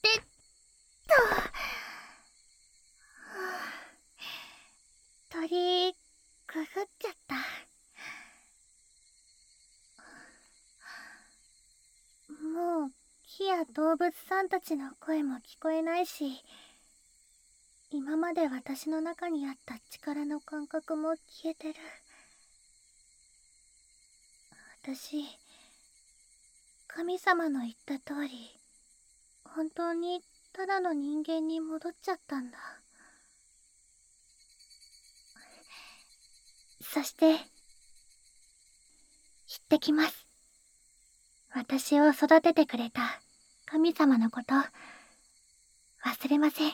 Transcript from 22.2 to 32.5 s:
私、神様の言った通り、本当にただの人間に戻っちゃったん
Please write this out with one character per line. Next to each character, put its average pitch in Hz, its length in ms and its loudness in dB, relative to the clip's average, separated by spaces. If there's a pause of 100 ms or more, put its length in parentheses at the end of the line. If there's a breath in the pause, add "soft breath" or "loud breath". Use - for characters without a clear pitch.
私、 285 420 -6 (1600 soft breath)
神 349 300 -4
様 339 300 2
の 269 120 0
言 233 100 -4
っ - 20 -18 (140)
た 277 120 -6
通 285 300 -6
り、 233 220 -16 (960)
本 311 260 -4
当 339 240 -4
に 349 280 -4 (300)
た 381 140 -6
だ 381 140 0
の 359 120 0
人 294 320 -2
間 320 240 -2
に 320 120 -2
戻 320 280 -6
っ 359 40 -6 (100)
ち 381 80 -4
ゃ 370 40 0
っ - 120 -8
た 277 120 -6
ん 247 120 -8